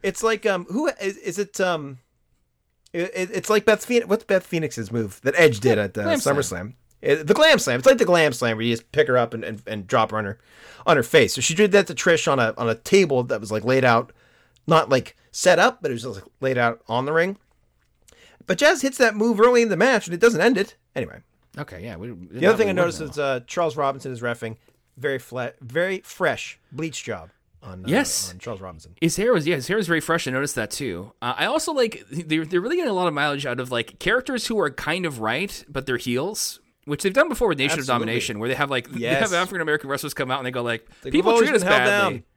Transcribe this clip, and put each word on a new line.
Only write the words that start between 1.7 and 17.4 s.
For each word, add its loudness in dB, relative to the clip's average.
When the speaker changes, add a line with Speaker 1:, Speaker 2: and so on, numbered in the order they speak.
Speaker 1:
it, -4
it, -4
it's -6
like 2
Beth 4
Phoenix. 0
What's 0
Beth 0
Phoenix's -4
move -4
that 0
Edge 6
did 4
Speaker 2:
Gla-, 0
Speaker 1:
at, -6
uh, -4
Speaker 2:
Glam 0
Slam. 2
Speaker 1:
SummerSlam? -6
It, 0
the 4
Glam 6
Slam. 0
It's 2
like 8
the 4
Glam 4
Slam -2
where -4
you 2
just -6
pick 2
her 2
up 2
and, -8
and, -10
and -8
drop 2
her -4
on -4
her, -8
on 6
her 2
face. 4
So -4
she 0
did 4
that 6
to -10
Trish 2
on 2
a, 2
on -2
a 0
table 2
that -4
was, -8
like, -2
laid 2
out, 4
not, 4
like, 0
set 4
up, 2
but -4
it -4
was -8
just, -10
like, -18
laid 0
out 0
on -2
the -4
ring. 0